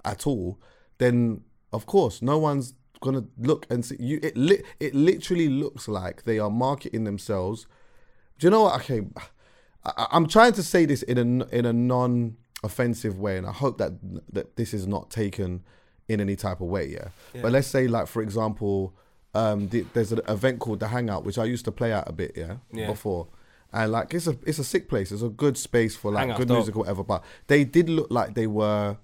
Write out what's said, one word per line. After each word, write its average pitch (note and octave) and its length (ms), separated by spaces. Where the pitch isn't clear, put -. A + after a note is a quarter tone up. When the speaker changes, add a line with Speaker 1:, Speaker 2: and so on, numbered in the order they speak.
Speaker 1:
at G2+ 220
all, G2 320
then A#2+ 440
of G#2+ 140
course F3 340
no C#3 180
one's C#3+ 360
gonna C3 240
look C3+ 320
and A#2+ 140
see - 160
you. C3+ 220
It D#3 140
li-, E3 260
it D3+ 140
literally E3 540
looks - 400
like F#2 360
they A2 140
are G#2 120
marketing A#2+ 540
themselves. G2+ 600
Do D#3+ 80
you F3+ 40
know A3 140
what? F#3+ 180
Okay, B2 180
I, - 120
I, - 160
I'm E3 140
trying A3+ 280
to G3+ 80
say E3 240
this C#3+ 180
in B2 140
a - 20
n-, A#2+ 320
in A#2+ 140
a A#2 60
non-offensive A#2+ 1500
way, G2 200
and F#2 80
I G2 60
hope B2+ 260
that, F#2 140
that - 240
this A2+ 180
is F#2+ 120
not G2 240
taken F#2+ 520
in G#2+ 120
any G2 160
type F#2 240
of F2 80
way, F2 200
yeah? D2+ 200
Speaker 2:
Yeah. B2 80
Speaker 1:
But A#2 100
let's C3 160
say, C3 200
like, A#2 180
for A2+ 160
example, G#2 720
um, G#2+ 340
the, A2+ 240
there's A2+ 200
an A2 160
event A2+ 320
called G#2 200
The G#2+ 80
Hangout, A2 360
which G2+ 140
I A2 60
used A#2+ 220
to G#2+ 60
play A#2 200
at G2+ 160
a - 40
bit, D#2+ 240
yeah, E2 200
Speaker 2:
Yeah. A2 140
Speaker 1:
before. G2+ 420
And, A2 200
like, A#2 220
it's E3+ 120
a, C#3+ 100
it's D3+ 120
a C#3 60
sick - 240
place. G2 240
It's G#2 100
a A#2 60
good B2+ 300
space A2+ 380
for, G#2 160
like, G#2 160
Speaker 2:
Hangout's A2 100
Speaker 1:
good B2 100
Speaker 2:
dope. B2 100
Speaker 1:
music G#2 180
or A2 40
whatever. F#2+ 240
But G2 200
they C#3+ 160
did E3 240
look D#3+ 220
like A2 240
they A2+ 120
were G#2 580